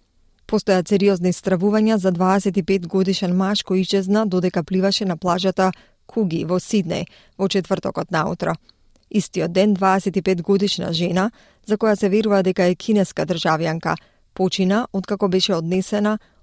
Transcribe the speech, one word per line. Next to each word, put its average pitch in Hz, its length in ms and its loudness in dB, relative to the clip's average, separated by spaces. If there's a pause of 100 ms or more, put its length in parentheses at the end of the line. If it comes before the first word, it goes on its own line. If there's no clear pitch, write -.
(460)
Постојат 190 420 0
сериозни 185 440 2
стравувања 208 640 2
за 190 160 2
дваесет 185 440 2
и 196 60 0
пет 185 240 -2
годишен 185 500 0
маж 196 280 0
кој 190 160 0
исчезна 196 460 0
додека 180 380 0
пливаше 190 400 0
на 180 120 -2
плажата 185 560 0 (340)
Куги 170 380 -2
во 180 160 0
Сиднеј 180 460 -2 (320)
во 190 100 0
четвртокот 180 640 -4
наутро. 165 420 -2 (580)
Истиот 175 420 -2
ден 202 220 4
дваесет 190 420 0
и 185 60 -2
пет 180 200 0
годишна 190 500 0
жена, 175 380 0 (360)
за 208 120 0
која 214 180 2
се 202 120 0
верува 202 340 2
дека 185 220 0
е 180 100 2
кинеска 196 500 0
државјанка, 160 720 -2 (380)
почина 190 580 0
откако 196 360 -2
беше 185 260 0
однесена 190 640 -2 (240)